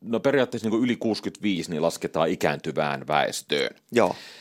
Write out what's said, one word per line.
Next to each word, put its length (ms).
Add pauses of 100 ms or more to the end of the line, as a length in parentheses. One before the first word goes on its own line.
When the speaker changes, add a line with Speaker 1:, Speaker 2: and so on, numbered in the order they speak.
Speaker 1:
no 180
periaatteessa 460
niin 60
kuin 120
yli 120
kuusikymmentäviisi, 760
niin 100
lasketaan 480
ikääntyvään 800
väestöön. 680 (160)
Speaker 2:
Joo. 240 (260)